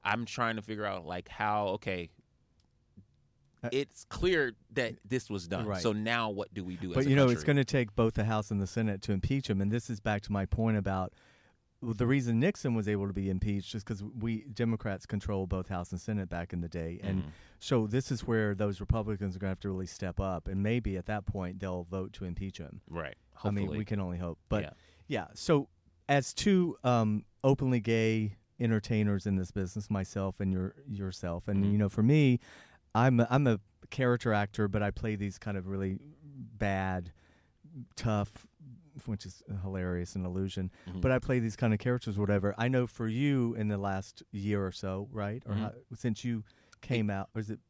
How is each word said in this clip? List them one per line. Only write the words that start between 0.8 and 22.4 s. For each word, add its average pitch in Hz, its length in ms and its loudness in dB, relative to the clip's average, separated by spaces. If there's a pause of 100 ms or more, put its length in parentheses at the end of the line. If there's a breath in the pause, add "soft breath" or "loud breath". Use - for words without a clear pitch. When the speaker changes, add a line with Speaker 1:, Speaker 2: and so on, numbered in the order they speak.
Speaker 1:
out, 95 200 -4
like, 87 240 -6
how, 107 460 0
okay, 92 340 -6 (1500)
Speaker 2:
Uh, 120 80 -4
Speaker 1:
it's 139 340 -4
clear 156 480 0 (180)
that 113 240 -2 (100)
this 120 240 -2
was 95 180 -4
done. 92 180 -2
Speaker 2:
Right. 98 160 -2
Speaker 1:
So 107 120 2
now 110 360 0
what 101 240 -6
do 95 100 -6
we 90 120 -6
do 90 140 -6
Speaker 2:
But, 107 120 2
Speaker 1:
as 139 40 2
a 139 60 4
Speaker 2:
you 135 40 8
know, 139 100 10
it's 120 180 4
Speaker 1:
country? 147 100 4
Speaker 2:
gonna 139 120 6
take 123 300 0
both 113 200 4
the 107 100 2
House 107 260 0
and 101 80 2
the 98 80 0
Senate 107 360 0
to - 100 -2
impeach 131 360 0
him, 98 120 2
and 101 100 2
this 117 180 -2
is 110 100 -4
back 104 240 0
to - 80 -6
my 98 140 0
point 110 320 2
about 92 360 0 (680 soft breath)
the 117 260 0
reason 120 320 4
Nixon 139 360 2
was 107 120 0
able 101 200 0
to 98 60 -4
be 98 160 -2
impeached 98 460 -2
is 101 80 -6
'cause 101 180 -6
we 110 440 -4
Democrats 113 600 -2
control 101 420 -2
both 92 200 -4
House 87 240 -4
and 90 80 -6
Senate 101 300 -4
back 85 240 -6
in 87 80 -4
the 85 80 -6
day. 85 340 -6
And 95 200 -2
Speaker 1:
Mm-hmm. 76 60 -10 (300 loud breath)
Speaker 2:
so 113 280 0
this 127 220 0
is 120 160 -4
where 110 300 2
those 101 240 -2
Republicans 101 560 -2
are 95 40 -10
gonna 95 120 -2
have 92 100 -6
to 101 80 -4
really 95 160 -4
step 90 320 -6
up, 95 300 -2
and 98 160 0
maybe 107 320 0
at 90 120 -6
that 107 180 -4
point 92 340 -4
they'll 92 240 -4
vote 95 300 -6
to - 120 -10
impeach 92 320 -6